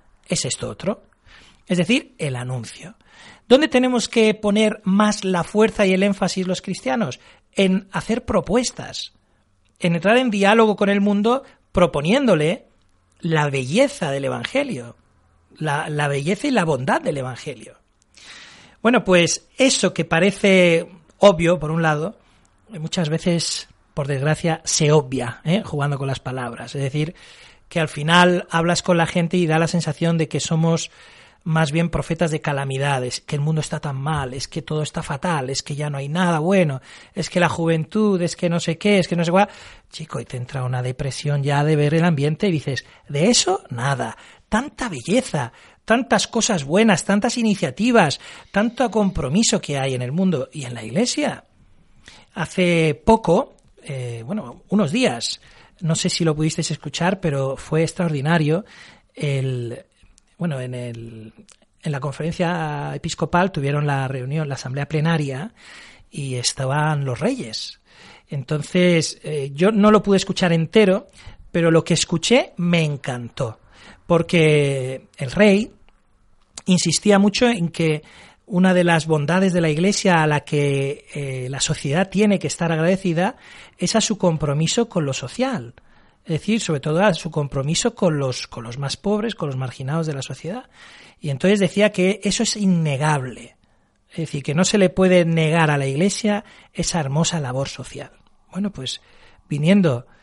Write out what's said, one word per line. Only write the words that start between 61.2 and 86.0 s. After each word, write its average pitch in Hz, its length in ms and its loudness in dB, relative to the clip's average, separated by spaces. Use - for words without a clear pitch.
en 160 100 -6
la 139 100 -4
conferencia 151 920 -4
episcopal 175 600 0
tuvieron 147 340 -2
la 135 220 0
reunión, 135 400 -4
la 135 60 -6
asamblea 139 340 -6
plenaria, 156 640 -2
y 139 240 -6
estaban 143 720 -2
los 127 160 -4
reyes. 196 580 -4
Entonces, 156 960 0
eh, 143 300 -6
yo 180 180 2
no 214 200 6
lo 214 120 6
pude 196 140 4
escuchar 185 340 0
entero, 185 560 4
pero 165 180 4
lo 165 140 6
que - 80 0
escuché - 640 2
me 175 260 2
encantó, 127 800 -6
porque 147 1080 2
el 127 160 -8
rey 202 400 4
insistía 185 520 2
mucho 202 300 4
en 175 220 0
que 156 340 -2
una 185 280 2
de 180 80 4
las 165 240 2
bondades 165 460 2
de 175 80 0
la 160 80 2
Iglesia 175 520 2
a 156 60 2
la 147 140 0
que, 143 640 -2
eh, 131 340 -8
la 135 100 -8
sociedad 156 500 -2
tiene 202 280 2
que 156 100 -6
estar 165 240 -2
agradecida 175 640 0
es - 180 -2
a 214 60 2
su 196 160 -2
compromiso 160 680 0
con 165 180 -2
lo 135 80 -2
social. 170 600 -6